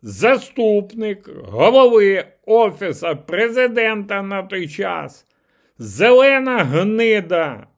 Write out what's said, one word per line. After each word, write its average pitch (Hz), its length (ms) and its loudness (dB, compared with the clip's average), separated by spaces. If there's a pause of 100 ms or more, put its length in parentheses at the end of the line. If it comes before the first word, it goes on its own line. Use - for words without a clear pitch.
Заступник 214 1300 -2
голови 202 960 4 (220)
Офісу 180 800 -2
Президента 220 960 -2
на 196 200 -8
той 190 260 -10
час, 165 580 -10 (520)
зелена 247 800 2
гнида 175 1080 -2 (120)